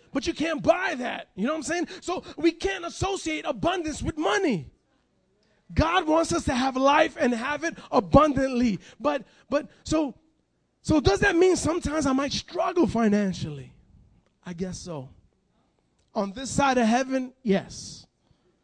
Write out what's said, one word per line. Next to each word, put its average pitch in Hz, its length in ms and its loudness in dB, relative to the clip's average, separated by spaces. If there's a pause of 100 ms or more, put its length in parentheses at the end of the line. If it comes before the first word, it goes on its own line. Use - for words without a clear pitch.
(120)
But - 140 -4
you 330 80 -4
can't 302 280 -4
buy 349 360 2
that. 240 360 -8
You 196 120 -2
know 294 60 0
what 320 60 -6
I'm 294 40 -8
saying? 320 260 -4 (140)
So 349 220 -6 (120)
we 320 160 4
can't 381 320 -6
associate 330 640 -6
abundance 311 560 -2
with 302 160 -4
money. 330 520 0 (1000)
God 320 340 2
wants 320 240 2
us 330 140 -2
to 285 100 0
have 254 220 0
life 285 420 4
and 247 140 2
have 277 320 -4
it 311 100 -4 (160)
abundantly. 254 920 4 (200)
But, 285 240 -2 (240)
but 285 200 -2 (140)
so, 302 320 0 (680)
so 311 180 4
does 381 200 0
that 403 160 2
mean 359 200 4
sometimes 302 480 -4
I 277 80 0
might 269 200 -2
struggle 359 540 -2
financially? 190 880 -2 (720)
I 180 80 -12
guess 180 260 -8
so. 147 300 -12 (1080)
On 196 180 -4
this 247 180 -10
side 269 260 2
of 240 100 4
heaven, 262 460 0 (100)
yes. - 640 -2 (580)